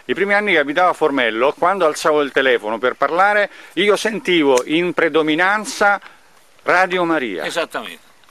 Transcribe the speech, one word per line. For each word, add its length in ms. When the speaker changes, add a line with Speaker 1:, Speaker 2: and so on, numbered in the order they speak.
Speaker 1:
i 80
primi 200
anni 200
che 60
abitavo 300
a 40
Formello, 640
quando 280
alzavo 360
il 100
telefono 460
per 180
parlare, 540
io 220
sentivo 720
in 280
predominanza 1080
Radio 420
Maria. 400
Speaker 2:
Esattamente. 580